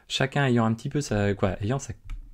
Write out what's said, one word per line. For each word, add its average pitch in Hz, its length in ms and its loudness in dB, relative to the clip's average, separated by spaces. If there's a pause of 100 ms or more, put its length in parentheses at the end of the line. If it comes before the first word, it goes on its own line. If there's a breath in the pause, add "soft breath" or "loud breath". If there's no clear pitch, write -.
chacun 139 380 0
ayant 120 200 4
un 113 80 2
petit 143 160 -6
peu 147 100 0
sa, 104 320 2
quoi, 98 300 0
ayant 120 160 0
sa - 160 -10 (400)